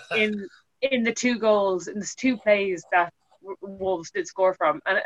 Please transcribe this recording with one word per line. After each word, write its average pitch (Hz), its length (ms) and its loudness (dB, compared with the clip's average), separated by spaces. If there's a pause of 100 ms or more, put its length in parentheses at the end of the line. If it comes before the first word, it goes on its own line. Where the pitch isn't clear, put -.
(140)
in, 208 320 0 (360)
in 262 220 2
the 226 100 2
two 247 240 0
goals, 196 500 2
in 208 100 -8
the 190 180 -8
two 254 200 2
plays 202 560 0
that 175 200 2 (300)
W-, 196 180 -12
Wolves 190 500 -4
did 175 160 -4
score 185 280 2
from. 156 320 0
And 190 200 0